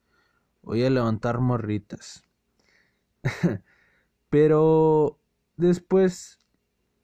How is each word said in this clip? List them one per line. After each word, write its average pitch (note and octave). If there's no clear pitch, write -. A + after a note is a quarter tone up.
voy A2+
a C3
levantar A#2+
morritas". G#2+
<laughs> B2
Pero D#3
después, F3+